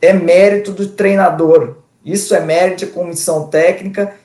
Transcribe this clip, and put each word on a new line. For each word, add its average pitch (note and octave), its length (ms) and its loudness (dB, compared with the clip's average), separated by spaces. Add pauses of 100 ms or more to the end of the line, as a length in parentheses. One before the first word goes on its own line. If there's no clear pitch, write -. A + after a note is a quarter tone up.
é F3 120 4
mérito G3 580 2
do G3 160 -6
treinador. E3 880 0 (260)
Isso G3 300 -4
é F3+ 60 2
mérito F3 460 -2
da - 80 -14
comissão E3+ 560 -6
técnica F#3+ 760 -2